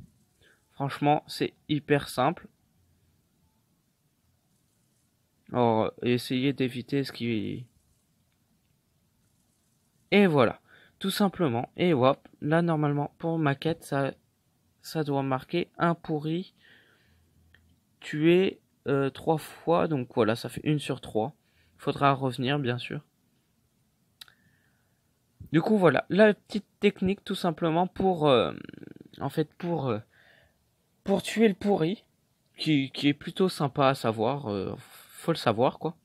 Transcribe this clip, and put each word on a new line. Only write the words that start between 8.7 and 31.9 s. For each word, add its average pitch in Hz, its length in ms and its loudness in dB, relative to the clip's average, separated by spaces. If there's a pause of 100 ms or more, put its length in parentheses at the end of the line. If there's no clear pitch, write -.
et 196 160 6
voilà, 139 320 4 (400)
tout 196 100 -4
simplement. 160 680 0
Et 175 160 2
hop, 131 340 2 (140)
là, 160 200 0
normalement, 151 560 0
pour 165 220 -4
ma 143 160 2
quête, 165 280 -4
ça, 139 300 -2 (680)
ça 160 220 -4
doit 139 200 -2
marquer 135 540 -4
un 170 180 2
pourri 160 580 -6 (1500)
tué, 170 580 2 (280)
euh, 139 220 0
trois 160 280 -2
fois. 175 500 -2
Donc 135 260 -4
voilà, 113 220 2
ça 120 120 -10
fait - 160 -12
une 151 160 2
sur 135 220 -6
trois. 113 320 -4 (440)
Faudra 139 360 2
revenir, 135 460 -2
bien 123 180 -2
sûr. - 240 -10 (2500)
Du 156 100 4
coup, 214 160 2
voilà, 165 320 4
la 208 240 4
petite - 340 -10 (120)
technique, 196 460 0
tout 196 100 -6
simplement, 170 520 0
pour, 175 420 0
euh, 98 240 4 (680)
en 123 80 -4
fait, 156 240 -4
pour, 165 340 -4
euh, 107 120 -2 (1040)
pour 196 200 0
tuer 220 240 2
le 196 60 4
pourri, 190 500 0 (540)